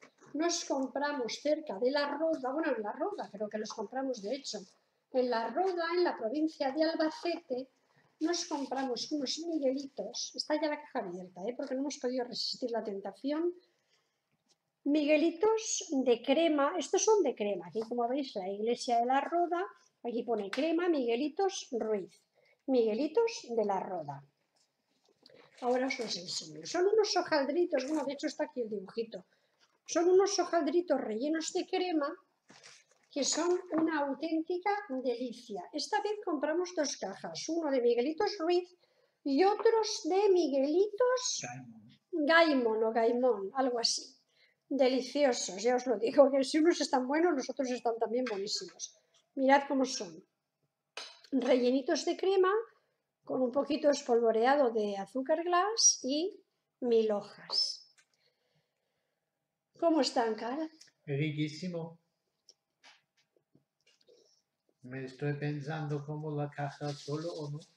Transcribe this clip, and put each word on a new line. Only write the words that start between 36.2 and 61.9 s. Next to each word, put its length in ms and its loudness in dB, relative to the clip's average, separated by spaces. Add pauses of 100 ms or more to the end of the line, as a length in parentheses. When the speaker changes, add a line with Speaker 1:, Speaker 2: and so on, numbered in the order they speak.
Speaker 1:
compramos 540 -2
dos 180 -2
cajas, 540 -10
uno 220 -2
de 100 2
Miguelitos 580 0
Ruiz 300 0 (560)
y 180 4
otros 600 4
de 240 4
Miguelitos 1120 2
Speaker 2:
Gaimon. 840 -8
Speaker 1:
Gaimon 600 4
o 80 2
Gaimón, 600 2
algo 240 0
así. 360 -4 (540)
Deliciosos, 920 2
ya 140 4
os 120 -2
lo 100 0
digo, 340 6
que 140 2
si 140 0
unos 200 4
están 260 0
buenos, 300 2
los 140 -4
otros 220 -4
están 260 -2
también 320 0
buenísimos. 640 -6 (400)
Mirad 320 6
cómo 160 2
son. 400 -6 (1080)
Rellenitos 720 2
de 120 0
crema 340 4 (720)
con 180 -2
un 100 2
poquito 380 2
espolvoreado 840 4
de 260 -2
azúcar 460 -2
glass 600 2
y 360 -2 (420)
mil 300 4
hojas. 760 -4 (1900)
¿Cómo 220 4
están, 340 0
Carl? 340 -6 (360)
Speaker 2:
Riquísimo. 920 -4 (2750)